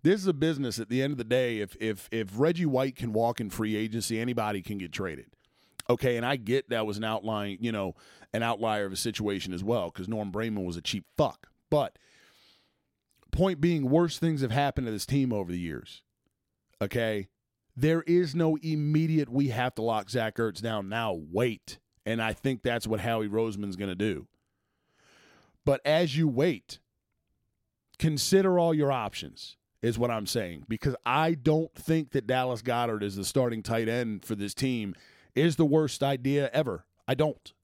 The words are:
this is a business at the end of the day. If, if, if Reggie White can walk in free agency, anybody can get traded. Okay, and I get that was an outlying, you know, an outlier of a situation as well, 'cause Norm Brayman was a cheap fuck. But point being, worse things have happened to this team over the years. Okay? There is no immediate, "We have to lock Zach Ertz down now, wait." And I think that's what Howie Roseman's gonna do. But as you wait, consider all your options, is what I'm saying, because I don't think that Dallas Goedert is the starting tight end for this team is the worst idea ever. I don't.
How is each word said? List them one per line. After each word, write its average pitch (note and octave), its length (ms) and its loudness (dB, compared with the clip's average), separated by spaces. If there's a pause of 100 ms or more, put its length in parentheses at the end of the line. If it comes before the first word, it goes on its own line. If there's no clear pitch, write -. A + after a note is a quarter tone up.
this F#3+ 180 4
is F#3 60 -2
a F3+ 80 4
business C#3 440 0
at A2 100 -6
the B2 140 2
end C#3+ 100 0
of C3+ 60 -6
the A#2+ 60 -4
day. A#2+ 360 2
If, G2+ 200 -6
if, A2 300 -4
if A2 180 -2 (100)
Reggie E3 280 2
White C3 300 0
can A#2+ 160 -6
walk A2+ 280 0
in G#2+ 100 -6
free G#2+ 260 -2
agency, A2 440 -2
anybody A2 400 -2
can G2+ 180 -8
get F2 140 -8
traded. E2+ 340 -8 (600)
Okay, B2 280 2
and A#2 100 -2
I C#3 100 0
get B2 340 -2
that A2 160 -2
was G#2 100 -6
an A2 80 -6
outlying, G#2 560 -4
you A#2 120 -2
know, G2 220 -2 (380)
an A2+ 100 0
outlier A2 420 0
of F#2+ 80 -6
a F#2+ 40 -8
situation G2+ 560 -2
as F2+ 120 -6
well, G2+ 260 0
'cause F#2 180 -10
Norm G#2+ 220 -4
Brayman G#2 340 -4
was F2 120 -4
a E2+ 60 -10
cheap - 240 -6 (100)
fuck. - 320 -2 (220)
But C#3+ 280 0 (1300)
point F#3 280 2
being, D#3 300 2
worse D#3+ 280 4
things D#3 240 0
have A#2+ 100 0
happened C#3 340 0
to A2+ 60 -4
this G#2 140 -6
team C3 260 2
over G2 180 -2
the F2+ 80 -4
years. D#2+ 440 -8 (760)
Okay? G#2+ 480 -2 (460)
There D#3+ 280 2
is E3+ 320 2
no D#3+ 220 4
immediate, D3+ 720 2
"We C#3 200 0
have B2 280 0
to A2+ 60 -4
lock A2 280 0
Zach A2 260 -2
Ertz G#2+ 240 -2
down G#2+ 280 -4
now, A2 260 -2
wait." F#2 640 -2 (260)
And A2+ 180 0
I A2 100 0
think C3 300 -2
that's A#2+ 240 0
what A2 140 0
Howie A2 280 0
Roseman's G#2 480 -2
gonna G2 180 -4
do. F#2+ 340 -2 (1400)
But C#3 200 4
as D3+ 320 4
you D#3+ 120 4
wait, C3 520 0 (1160)
consider F3+ 600 4
all E3+ 160 4
your C#3+ 180 2
options, - 640 -8 (240)
is A2+ 180 0
what A#2+ 120 0
I'm A2 160 -4
saying, E2+ 420 -4
because B2 260 -2 (120)
I D#3 280 2
don't D#3 400 0
think D#3+ 360 0
that B2+ 160 -2
Dallas B2+ 360 0
Goedert A#2 400 0
is G2 140 -4
the G2 80 -4
starting A#2 380 0
tight A2+ 260 0
end A2+ 360 -2
for A2+ 100 -4
this G2+ 200 -6
team A#2 400 -2 (400)
is D3+ 220 4
the E3 80 6
worst D3+ 380 2
idea C#3 500 0
ever. B2+ 320 0 (240)
I B2+ 60 2
don't. D3+ 380 -2 (120)